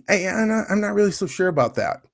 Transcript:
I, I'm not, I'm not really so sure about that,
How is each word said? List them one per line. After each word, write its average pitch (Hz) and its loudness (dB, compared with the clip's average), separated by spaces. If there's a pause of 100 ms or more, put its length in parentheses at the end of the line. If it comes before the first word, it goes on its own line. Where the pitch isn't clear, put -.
I, 190 2
I'm 220 0
not, 220 -2
I'm 208 2
not 202 -4
really 202 2
so 190 -4
sure 185 0
about 139 2
that, 92 -4 (120)